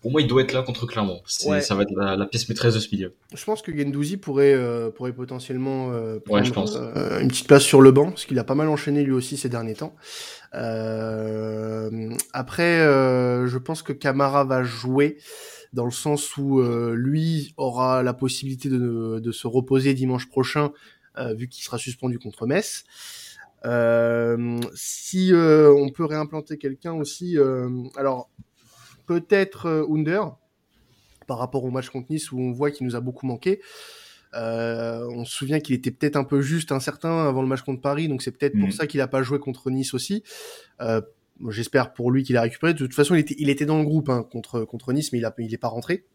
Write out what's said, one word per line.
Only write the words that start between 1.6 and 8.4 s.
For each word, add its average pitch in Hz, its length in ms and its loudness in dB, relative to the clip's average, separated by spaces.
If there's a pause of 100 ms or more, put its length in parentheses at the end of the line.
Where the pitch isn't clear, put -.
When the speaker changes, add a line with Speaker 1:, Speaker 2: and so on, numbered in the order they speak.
Speaker 1:
va 98 80 2
être 98 140 -2
la, 98 180 0
la 98 120 0
pièce - 200 -4
maîtresse 113 280 2
de 110 40 2
ce 107 160 -6
milieu. 95 180 -6 (200)
Speaker 2:
Je - 100 -16
pense 214 180 -4
que 175 100 -10
Guendouzi 147 440 -2
pourrait, 139 380 4
euh, 120 360 0
pourrait 123 220 -8
potentiellement, 127 800 -6
euh, 113 280 -6 (100)
Speaker 1:
Ouais, 104 160 2
je 127 80 2
Speaker 2:
prendre, 101 180 -2
Speaker 1:
pense. 123 80 -6 (160)
Speaker 2:
euh, - 240 -2
une 135 80 2
petite 127 200 -2
place 143 160 12
sur 135 180 10
le 135 100 12
banc, 147 200 6
parce - 140 -10
qu'il 127 140 -2
a 107 60 -2